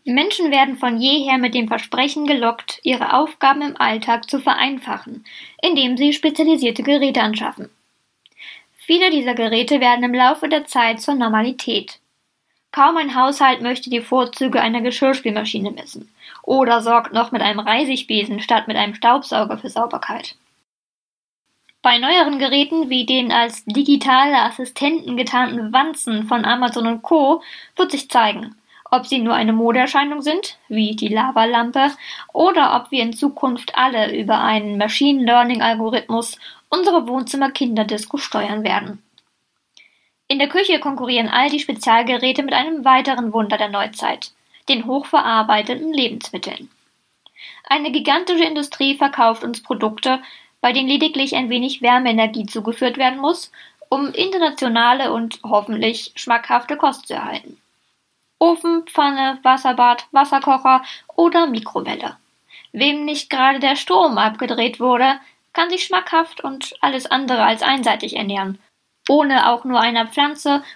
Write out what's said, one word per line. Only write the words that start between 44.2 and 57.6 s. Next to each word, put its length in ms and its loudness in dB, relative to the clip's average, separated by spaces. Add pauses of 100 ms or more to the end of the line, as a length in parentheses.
den 180 0
hochverarbeiteten 1080 0
Lebensmitteln. 800 -6 (1000)
Eine 220 0
gigantische 520 0
Industrie 520 -2
verkauft 500 2
uns 180 -8
Produkte, 580 -2 (400)
bei 120 2
denen 160 0
lediglich 480 0
ein 120 -2
wenig 320 -4
Wärmeenergie 640 2
zugeführt 520 -4
werden 240 0
muss, 280 -2 (380)
um 240 -2
internationale 1000 0
und 280 -6
hoffentlich 720 -2
schmackhafte 600 -2
Kost 320 -2
zu 60 -10
erhalten. 440 -10 (840)